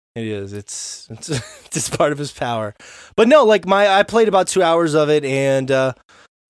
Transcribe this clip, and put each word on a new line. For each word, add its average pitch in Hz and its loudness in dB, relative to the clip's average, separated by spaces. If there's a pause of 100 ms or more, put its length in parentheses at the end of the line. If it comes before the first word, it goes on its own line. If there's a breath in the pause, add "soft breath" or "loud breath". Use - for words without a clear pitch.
(140)
It 113 -10
is. 101 -8
It's, - -14
it's, 113 -16
<laughs> - -10 (120)
it's 147 -6
part 151 -2
of 139 -8
his 143 -10
power. 113 -6 (420 loud breath)
But 226 4
no, 285 6
like, 214 2
my, 196 2
I 196 4
played 220 2
about 185 2
two 185 0
hours 165 2
of 151 2
it, 151 0
and, 135 -2
uh, 131 0 (560 soft breath)